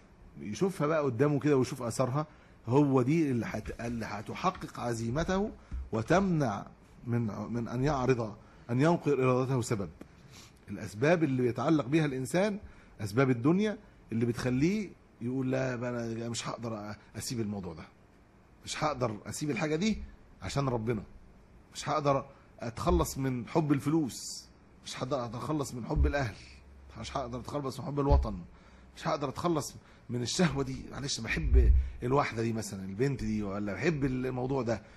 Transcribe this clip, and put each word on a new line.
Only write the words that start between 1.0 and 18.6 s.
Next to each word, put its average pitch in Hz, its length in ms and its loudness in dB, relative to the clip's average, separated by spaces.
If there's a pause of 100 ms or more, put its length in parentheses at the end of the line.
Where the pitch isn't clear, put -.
قدامه 139 360 2
كده 143 180 4
ويشوف 131 260 2
أثرها، 127 440 -2 (400)
هو 135 360 6
دي 147 280 2
اللي 113 160 0
هت-، 104 340 -8
اللي 117 260 -6
هتحقق 110 760 -6
عزيمته 120 680 -2 (420)
وتمنع 147 720 2 (400)
من، 120 200 0 (260)
من 117 160 -4
أن 127 160 -2
يعرض، 123 520 2 (340)
أن 123 100 2
ينقل 147 400 4
إرادته 127 420 4
سبب. 95 280 -2 (800)
الأسباب 107 560 2
اللي 127 220 2
يتعلق 135 400 2
بها 151 180 4
الإنسان، 170 540 0 (420)
أسباب 110 300 2
الدنيا 175 480 2 (340)
اللي 117 140 2
بتخليه 143 640 0 (300)
يقول: 127 320 -2
"لا 131 240 -2
بقى، 117 360 -4
أنا 117 160 -6
مش 117 200 -6
هقدر 110 460 -8 (220)
أسيب 113 240 -6
الموضوع 101 340 -6
ده، 82 100 -14 (800)